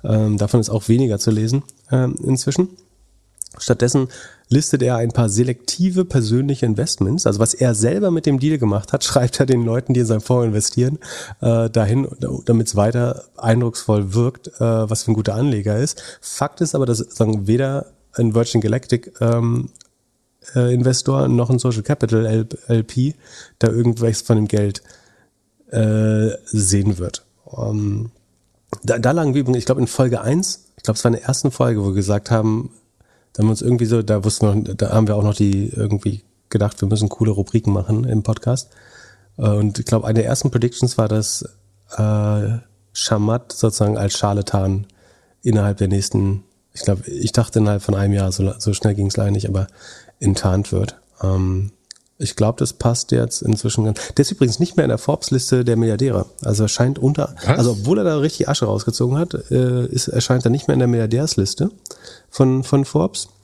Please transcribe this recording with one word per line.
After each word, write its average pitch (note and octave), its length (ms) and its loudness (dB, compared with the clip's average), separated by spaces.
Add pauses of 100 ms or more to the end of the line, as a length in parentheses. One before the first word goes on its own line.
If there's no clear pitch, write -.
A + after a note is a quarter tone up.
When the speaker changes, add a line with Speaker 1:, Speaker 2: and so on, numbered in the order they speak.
Speaker 1:
Ähm, G#2+ 320 2
davon G#2 240 2
ist - 80 -4
auch G#2+ 180 -4
weniger A2+ 320 2
zu A2+ 120 0
lesen, A2 320 0 (280)
ähm, B2+ 320 0
inzwischen. C#3+ 460 0 (880)
Stattdessen B2 500 0 (400)
listet C3+ 340 2
er B2 140 2
ein A2+ 160 -2
paar A#2 160 2
selektive B2+ 760 0
persönliche C3 600 0
Investments, A2 640 0
also G2+ 120 0
was A2 140 2
er B2 220 2
selber E3+ 340 0
mit E3 160 -2
dem C#3 140 2
Deal D3+ 180 0
gemacht G#2 360 -2
hat, C#3 100 -2
<laughs> - 20 -4
schreibt B2 360 0
er C3+ 40 6
den B2 180 2
Leuten, A#2+ 300 -2
die B2 80 4
in A#2 40 4
seinem A2 160 0
Fonds B2 260 0
investieren, A#2+ 520 0 (420)
äh, A#2 280 2
dahin, A2+ 380 2 (380)
damit's A2+ 320 2
weiter A#2+ 480 0 (120)
eindrucksvoll A2+ 760 0
wirkt, A#2+ 340 -2
äh, A2+ 420 -2
was A2+ 140 -4
für A#2 80 -2
ein G#2+ 40 4
guter G#2+ 200 -2
Anleger G#2+ 420 0
ist. C#3+ 240 -4 (200)
Fakt - 400 -6
ist D#3+ 140 -2
aber, C3+ 100 0
dass, A#2 140 0
sagen, G#2+ 480 -2
weder C3+ 400 0 (260)
ein A2+ 200 0
Virgin A#2 280 2
Galactic, A#2 580 -2
ähm, A#2 500 0 (840)
äh, B2 180 2
Investor C3 540 2
noch A#2+ 220 2
ein B2 100 2
Social A2+ 240 -2
Capital A2+ 420 0
L-, A2 220 0 (200)
L A2+ 160 2
P B2+ 320 -2 (440)
da A#2 80 2
irgendwas A#2 540 0
von A2+ 160 2
dem G#2+ 100 0
Geld, G#2 340 -2 (880)
äh, G#2+ 580 0 (160)
sehen G2 520 0
wird. - 280 -8 (320)
Ähm, G#2+ 540 -4 (720)
da, A2 140 0
da B2 140 2
lagen D3+ 220 0
wir C#3+ 80 2
übrigens, B2 180 0
ich A2+ 60 -6
glaub, C3 120 2
in B2 100 2
Folge A#2+ 340 2
eins, C#3+ 460 -2 (100)
ich - 60 -20
glaub, A2 120 0
es - 80 -8
war A#2+ 60 6
in A#2 80 2
der - 80 -10
ersten C3+ 260 0
Folge, A#2+ 300 0
wo G2 60 0
wir F#2+ 80 0
gesagt G2+ 360 0
haben, A2 400 0 (600)
da G#2+ 100 0
haben G#2+ 40 4
wir A2+ 40 4
uns G#2 100 -2
irgendwie A#2+ 240 2
so, A2+ 160 2
da G#2 240 0
wussten G#2+ 200 2
wir G2+ 100 4
noch, G#2+ 200 -2
da - 160 -2
haben A2 160 4
wir G#2 80 0
auch G#2 80 2
noch G#2 100 2
die G2+ 360 0
irgendwie G#2 560 -4 (240)
gedacht, G#2 320 0
wir G2 80 0
müssen G#2+ 180 2
coole A2 240 0
Rubriken G2+ 400 0
machen G#2 320 0
im A2 200 0
Podcast. - 480 -2 (640)
Äh, G#2+ 100 0
und G#2 320 0
ich A2+ 60 -4
glaub, A2 180 0
eine A2+ 120 0
der A2+ 100 4
ersten A#2+ 260 0
Predictions A#2+ 460 -2
war, A2 100 0
dass, G#2+ 400 -2 (480)
äh, G#2+ 640 0 (340)
Shamat A2 600 -2
sozusagen G#2+ 440 0
als G2+ 200 -2
Scharlatan G2 680 0 (580)
innerhalb G2+ 340 2
der G2+ 100 0
nächsten, G2 560 0 (300)
ich - 80 -16
glaub, G2 260 -2
ich - 240 -4
dachte - 280 0
innerhalb G#2 220 2
von G2 140 0
einem G2+ 180 2
Jahr, G2 200 0
so, F#2+ 260 0
so G#2 140 0
schnell G2+ 220 0
ging's G2+ 200 -2
leider G2+ 160 0
nicht, G2+ 160 -2
aber F#2+ 200 -2 (520)
enttarnt G2 540 0
wird. F#2+ 240 -2 (260)
Ähm, F#2+ 480 0 (460)
ich - 180 -6
glaub, A2 220 2
das C3 160 -2
passt - 380 -2
jetzt A#2+ 300 0
inzwischen A2 420 0
ganz, G#2+ 160 -2 (160)
der D3 60 4
ist - 100 2
übrigens B2 280 0
nicht F3 180 0
mehr D#3+ 60 2
in C3 60 2
der A2+ 100 0
Forbes-Liste C3 680 0
der A#2 100 2
Milliardäre. A2+ 520 0 (160)
Also G#2+ 220 2
er - 20 0
scheint B2+ 320 0
unter, C#3+ 340 0 (120)
Speaker 2:
Was? - 120 2
Speaker 1:
also A#2 140 2
obwohl A2+ 260 0
er G#3 60 0
da D#3+ 140 0
richtig D3 300 -2
Asche C#3 180 0
rausgezogen A#2 520 -2
hat, E3+ 160 -4 (160)
äh, B2 380 0
ist, - 200 -4
erscheint B2 380 0
er A#2 60 4
nicht C#3 160 -2
mehr C#3+ 80 2
in C3 40 2
der B2+ 80 4
Milliardärsliste A#2+ 840 0 (580)
von, C3 340 2
von C#3 220 0
Forbes. - 440 -4 (140)